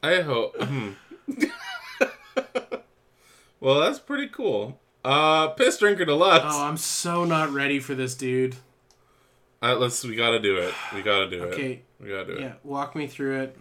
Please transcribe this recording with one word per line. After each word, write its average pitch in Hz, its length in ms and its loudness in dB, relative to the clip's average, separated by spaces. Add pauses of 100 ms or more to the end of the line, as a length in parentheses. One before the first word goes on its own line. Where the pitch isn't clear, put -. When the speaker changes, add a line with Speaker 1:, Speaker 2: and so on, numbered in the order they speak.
Speaker 1:
I 175 180 4
hope. 127 400 -2
Hmm. 123 300 -4 (360)
<laughs> 277 160 -2 (2250)
Well, 135 200 2
that's 285 200 0
pretty 285 280 -6
cool. 131 520 -4 (240)
Uh, 156 460 4
Piss - 300 2
Drinker 196 260 4
Deluxe. 160 420 6
Speaker 2:
Oh, 147 180 0
I'm 156 120 -2
so 175 480 -2
not 156 260 2
ready 139 280 0
for 131 160 -6
this, 127 180 -4
dude. 127 420 0 (1080)
Speaker 1:
Uh, 123 120 4
let's, 123 280 0
we 117 120 -8
gotta 117 240 2
do 101 180 2
it. 90 160 -2 (200)
We 101 80 -6
gotta 98 260 2
do 90 160 -6
it. 87 120 -4
Speaker 2:
Okay. 127 260 -6 (180)
Speaker 1:
We 104 100 -16
gotta 95 160 -8
do 95 80 -10
it. - 80 -8
Speaker 2:
Yeah, 123 120 -10 (100)
walk 139 320 -6
me 147 120 -6
through 135 340 -4
it. 131 200 -8